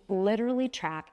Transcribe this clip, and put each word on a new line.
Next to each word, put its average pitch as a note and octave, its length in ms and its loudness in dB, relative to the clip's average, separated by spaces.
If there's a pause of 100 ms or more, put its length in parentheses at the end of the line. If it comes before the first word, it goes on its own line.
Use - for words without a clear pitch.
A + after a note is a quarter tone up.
literally A3+ 600 2
track D#3+ 440 -8